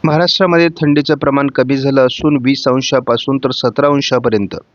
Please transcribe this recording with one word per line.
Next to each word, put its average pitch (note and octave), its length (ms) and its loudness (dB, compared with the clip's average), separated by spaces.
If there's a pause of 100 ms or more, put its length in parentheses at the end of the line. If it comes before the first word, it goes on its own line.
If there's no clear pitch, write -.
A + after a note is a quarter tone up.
महाराष्ट्रामध्ये E3+ 640 2
थंडीचं D3 480 0
प्रमाण C#3 320 0
कमी C3 300 0
झालं C3+ 280 2
असून D3 360 0
वीस C3+ 260 0
अंशापासून B2+ 720 0
तर B2+ 140 -2
सतरा B2+ 360 -2
अंशापर्यंत B2 680 0 (200)